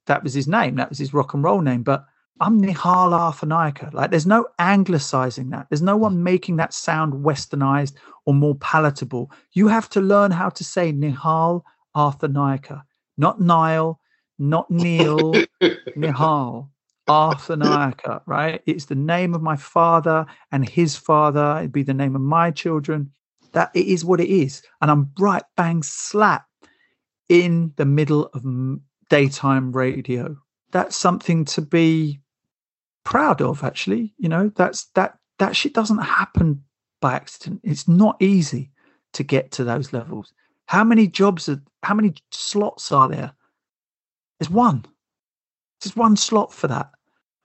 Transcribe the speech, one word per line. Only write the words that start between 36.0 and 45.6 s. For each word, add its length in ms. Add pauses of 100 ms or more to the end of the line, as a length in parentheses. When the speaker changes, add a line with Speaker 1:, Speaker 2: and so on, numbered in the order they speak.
Speaker 1:
by 140
accident. 480
It's 260
not 320
easy 500 (440)
to 80
get 300
to 120
those 280
levels. 400 (340)
How 180
many 220
jobs 420
are, 140 (200)
how 120
many 200 (180)
slots 600
are 160
there? 240 (1080)
There's 120
one. 340 (960)